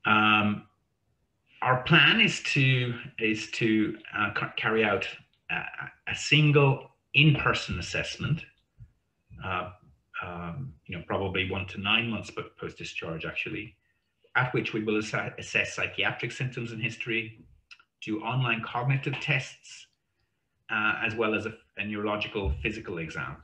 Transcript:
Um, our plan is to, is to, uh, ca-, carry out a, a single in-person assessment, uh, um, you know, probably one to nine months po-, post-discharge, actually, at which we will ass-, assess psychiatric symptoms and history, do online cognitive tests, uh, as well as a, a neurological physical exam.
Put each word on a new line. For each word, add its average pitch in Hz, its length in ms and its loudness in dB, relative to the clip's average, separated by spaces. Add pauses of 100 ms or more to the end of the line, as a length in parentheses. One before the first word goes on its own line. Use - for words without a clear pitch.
Um, 107 600 4 (960)
our 131 220 2
plan 165 360 8
is 180 220 2 (120)
to, 127 380 4 (260)
is 110 340 0
to, 107 440 2 (220)
uh, 101 160 2
ca-, - 220 -4
carry 110 280 2
out 98 220 2 (440)
a, - 120 -4 (460)
a - 60 -4
single 147 760 4 (240)
in-person 139 640 4
assessment, - 680 -4 (1000)
uh, 90 260 -4 (540)
um, 87 500 -8 (120)
you 87 100 -10
know, 82 100 -10
probably 95 440 -2
one 98 180 -4
to 101 120 -10
nine 113 300 0
months 95 200 -6
po-, - 140 -8 (160)
post-discharge, 82 640 -8
actually, 90 500 -6 (640)
at 131 160 2
which 113 220 -2
we 107 100 0
will 107 140 2
ass-, 107 400 -2
assess 101 360 -2
psychiatric 98 560 -2
symptoms 120 420 -6
and 110 100 -6
history, 113 600 -6 (600)
do 107 180 -4
online 120 420 0
cognitive 131 580 0
tests, - 680 -4 (840)
uh, 107 320 2
as 110 120 -2
well 110 200 2
as 104 120 -2
a, - 80 -6 (240)
a 101 60 -4
neurological 104 680 -2 (100)
physical 98 360 -4
exam. 69 460 -8